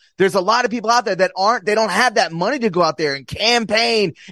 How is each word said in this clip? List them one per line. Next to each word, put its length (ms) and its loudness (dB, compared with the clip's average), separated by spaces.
There's 180 2
a 40 2
lot 240 2
of 60 -4
people 180 -4
out 160 2
there 120 -2
that 200 0
aren't, 280 0
they 100 0
don't 160 0
have 240 0
that 160 2
money 300 -2
to 100 0
go 120 0
out 140 0
there 180 -2
and 120 -12
campaign 880 0